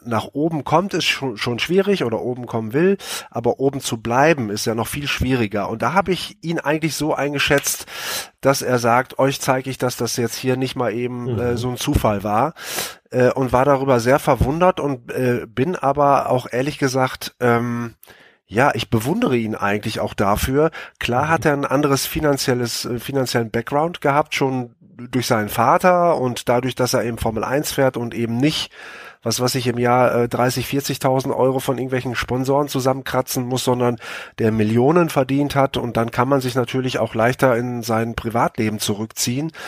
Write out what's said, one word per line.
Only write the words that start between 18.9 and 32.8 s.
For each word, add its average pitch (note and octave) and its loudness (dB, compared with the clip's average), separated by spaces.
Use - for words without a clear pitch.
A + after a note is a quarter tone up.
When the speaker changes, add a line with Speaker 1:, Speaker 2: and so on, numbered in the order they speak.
Speaker 1:
ihn A2 -2
eigentlich G#2 -2
auch G2 -4
dafür. C3 2
Klar B2 0
Speaker 2:
Mhm. D3+ -2
Speaker 1:
hat E3 0
er D3+ 4
ein C#3+ 0
anderes C#3 2
finanzielles, C3+ 0
äh, A#2+ -4
finanziellen B2 -2
Background D3 -2
gehabt, D3 2
schon B2+ -2
durch B2 -4
seinen G#2+ 2
Vater F3 4
und B2+ -2
dadurch, B2 2
dass B2 0
er A#2 2
eben A#2 -4
Formel A2 -2
eins C#3 -2
fährt C3+ 2
und A#2+ -6
eben A2+ -2
nicht, D3+ 0
was A2+ -2
weiß B2 2
ich, B2 -2
im A#2 0
Jahr, A#2+ 4
äh, A#2+ 2
dreißig, B2 0
vierzigtausend C3+ 0
Euro C3 2
von B2+ -2
irgendwelchen B2+ -4
Sponsoren C3+ 0
zusammenkratzen C3 -2